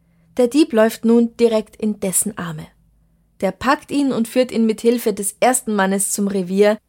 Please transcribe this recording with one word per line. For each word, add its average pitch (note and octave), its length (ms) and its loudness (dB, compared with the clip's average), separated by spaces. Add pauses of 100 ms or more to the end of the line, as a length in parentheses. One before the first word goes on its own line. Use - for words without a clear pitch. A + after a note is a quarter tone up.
(360)
Der B3 120 2
Dieb D4+ 240 2
läuft A3 320 2
nun A#3 320 2
direkt A3+ 400 0
in G#3 240 -6
dessen - 360 -4
Arme. E3 300 -10 (760)
Der F#3 100 -2
packt C#4+ 400 -4
ihn C#4 200 0
und A3+ 140 -2
führt B3 240 -2
ihn A3+ 160 0
mit A3 140 -2
Hilfe A#3 320 0
des G3 260 -8
ersten A#3 380 0
Mannes G3 340 0
zum G3+ 160 -2
Revier. G3 520 0 (100)